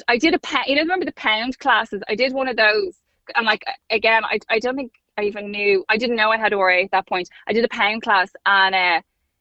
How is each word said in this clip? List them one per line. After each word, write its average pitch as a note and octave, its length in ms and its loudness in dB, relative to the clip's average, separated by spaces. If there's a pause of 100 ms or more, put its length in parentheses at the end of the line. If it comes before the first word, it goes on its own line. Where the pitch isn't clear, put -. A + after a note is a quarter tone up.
I A#3+ 100 2
did D#4+ 160 2
a F4+ 60 0
pa-, C4 280 -4
you C4+ 80 0
know, D4 80 2
remember F4 220 -2
the C#4+ 80 -6
pound A#3 460 -4
classes? A3 480 0
I G#3 80 -2
did B3+ 160 0
one C4 160 -4
of B3 80 -4
those. G#3+ 380 2 (420)
And, A3+ 100 0
like, A3 180 0 (260)
again, A3 340 2
I, G#3+ 160 -4 (100)
I A3+ 100 0
don't B3 180 -4
think C4 160 -10 (240)
I G#3 60 -4
even G#3 280 -6
knew, G3+ 380 2
I A3 80 2
didn't A#3+ 180 0
know G#3+ 160 2
I A3 60 2
had G#3+ 160 0
R F#3+ 180 2
A F3+ 140 2
at G3 60 -8
that F#3+ 160 0
point. F3+ 200 -4 (200)
I - 60 -4
did A3+ 120 2
a A3 40 -10
pound A3 340 -2
class G3 280 0 (140)
and, F#3+ 280 4
uh, F3+ 280 2 (400)